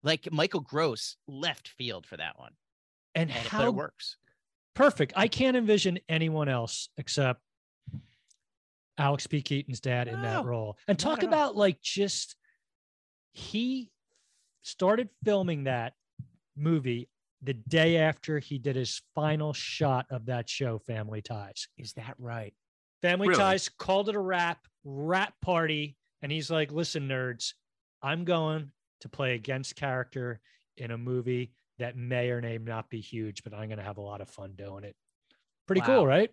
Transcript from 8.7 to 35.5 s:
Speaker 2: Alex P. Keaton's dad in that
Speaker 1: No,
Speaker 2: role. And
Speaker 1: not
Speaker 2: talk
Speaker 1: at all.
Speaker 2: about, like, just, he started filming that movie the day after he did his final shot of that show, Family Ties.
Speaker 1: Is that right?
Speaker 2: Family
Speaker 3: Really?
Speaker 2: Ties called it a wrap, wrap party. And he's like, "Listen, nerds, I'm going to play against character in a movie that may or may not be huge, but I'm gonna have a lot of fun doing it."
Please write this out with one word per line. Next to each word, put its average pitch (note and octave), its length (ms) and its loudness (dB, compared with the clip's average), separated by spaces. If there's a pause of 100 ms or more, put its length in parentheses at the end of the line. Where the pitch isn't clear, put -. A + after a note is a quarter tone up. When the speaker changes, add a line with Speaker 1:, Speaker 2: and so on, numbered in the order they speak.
Speaker 2:
Alex C#3+ 300 2
P. D3 140 0
Keaton's C#3 380 -4
dad B2 280 -2
in A#2 140 -4
that A#2 220 -2
Speaker 1:
No, E3 60 -4
Speaker 2:
role. A2 280 -4 (100)
And - 100 4
Speaker 1:
not - 60 -2
Speaker 2:
talk D4+ 160 0
Speaker 1:
at D#4+ 60 2
all. F4 40 0
Speaker 2:
about, D4 260 4
like, G3+ 260 4
just, - 540 -2 (960)
he B3 600 -4 (720)
started G#3+ 460 2 (140)
filming F3+ 420 2
that B2 280 -2 (640)
movie C3+ 520 0 (320)
the C3+ 120 -4
day D#3+ 440 4
after D#3 420 2
he C#3 180 -8
did B2+ 180 -2
his B2+ 260 -4 (140)
final D3+ 380 0
shot C3 560 0
of A#2+ 160 -6
that A#2+ 240 -4
show, A#2 300 -2
Family G#2+ 420 -6
Ties. G2+ 560 -10
Speaker 1:
Is A#2+ 160 -14
that A2+ 240 -12
right? A#2 360 -10 (480)
Speaker 2:
Family F3+ 280 4
Speaker 3:
Really? F3+ 100 6
Speaker 2:
Ties F#3+ 300 4
called G3 400 0
it G#3 60 -2
a G#3 40 0
wrap, F3 460 0 (180)
wrap D#3+ 580 -2
party. D#3 540 0 (260)
And C#3+ 100 -6
he's D#3 200 -4
like, D#3 200 0
"Listen, D3+ 360 -2
nerds, B2+ 460 -4 (480)
I'm D#3+ 240 -2
going D#3 460 0 (300)
to - 80 -14
play B2+ 260 -2
against C3 420 -6
character B2+ 640 -4 (340)
in A#2+ 160 -10
a A#2 60 -6
movie B2 560 -4 (240)
that A#2+ 180 -6
may B2 360 -2
or A#2+ 100 -2
may A#2 160 -4
not A2+ 320 -8
be A2+ 100 -8
huge, G#2+ 440 -8
but G#2 100 -14
I'm G#2+ 160 -10
gonna G#2+ 140 -8
have G2+ 140 -8
a G#2 40 -12
lot G2+ 180 -10
of G2 80 -12
fun G2 300 -16
doing G2 260 -14
it." G2+ 140 -18 (680)